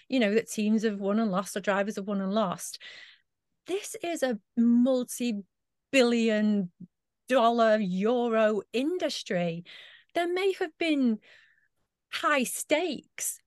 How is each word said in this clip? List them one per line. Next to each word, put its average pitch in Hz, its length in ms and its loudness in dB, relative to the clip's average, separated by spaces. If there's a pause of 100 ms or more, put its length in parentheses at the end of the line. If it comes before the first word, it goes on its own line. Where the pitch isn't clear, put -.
you 262 120 0
know, 208 160 2
that 226 160 0
teams 214 320 0
have 208 160 -2
won 202 200 0
and 220 120 0
lost 190 260 -4
or 202 40 -4
drivers 202 340 -2
have 196 100 -8
won 196 160 -2
and 190 120 -2
lost. 190 460 -4 (840)
This 392 380 -6
is 339 180 -6
a 254 160 0 (180)
multi-billion 233 2250 0 (560)
dollar, 233 500 4
euro 220 840 0 (100)
industry. 226 920 -4 (500)
There 349 180 -2
may 370 280 0
have 339 180 -4
been 269 400 2 (960)
high 294 300 0
stakes - 1040 -4